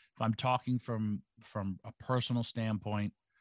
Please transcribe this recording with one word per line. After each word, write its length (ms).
if 60
I'm 140
talking 420
from, 460
from 420
a 160
personal 440
standpoint, 680